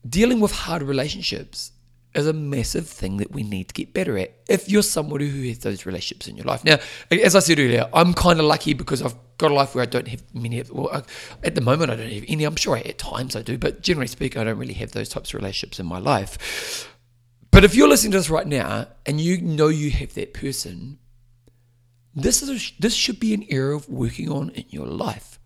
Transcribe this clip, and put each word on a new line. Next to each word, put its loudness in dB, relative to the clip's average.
dealing 4
with 4
hard -4
relationships -4
is 0
a 2
massive -2
thing -6
that -4
we -6
need -6
to -20
get -8
better -2
at -6
if 2
you're 4
somebody -2
who -6
has -8
those -6
relationships -8
in -14
your -12
life. -2
Now, 6
as 6
I 10
said 4
earlier, 4
I'm 6
kind 4
of 4
lucky 2
because -4
I've -6
got 4
a 2
life 2
where 0
I 0
don't -4
have -12
many -6
of, -12
well, -6
I, -6
at -2
the 2
moment 2
I -2
don't -8
have -10
any. 0
I'm -2
sure 0
at -8
times -6
I -6
do, -6
but -4
generally 0
speaking, -6
I -2
don't -4
really -10
have -8
those -6
types -10
of -8
relationships -8
in -6
my -6
life. -4
But 12
if 6
you're 8
listening 4
to 4
this -2
right 0
now -2
and -2
you 0
know 2
you 0
have -2
that -8
person, -8
this 2
is -6
a -4
sh-, -10
this 2
should -2
be 2
an -2
area 0
of -8
working -4
on -4
in -12
your -10
life. -8